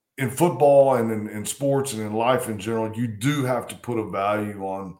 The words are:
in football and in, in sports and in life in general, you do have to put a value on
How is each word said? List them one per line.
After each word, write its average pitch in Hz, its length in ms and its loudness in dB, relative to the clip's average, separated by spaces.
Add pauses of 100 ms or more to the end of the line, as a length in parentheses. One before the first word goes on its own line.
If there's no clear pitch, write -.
(160)
in 131 140 -2
football 139 640 6
and 113 160 0
in, 107 180 -4
in 107 160 -8
sports 139 480 -2
and 110 80 -6
in 107 140 -6
life 123 340 0
in 107 100 -6
general, 110 380 -2
you 120 100 -2
do 123 380 -2
have 123 240 -2
to - 60 -14
put 117 240 -6
a 104 100 -2
value 101 540 -2
on 95 380 -8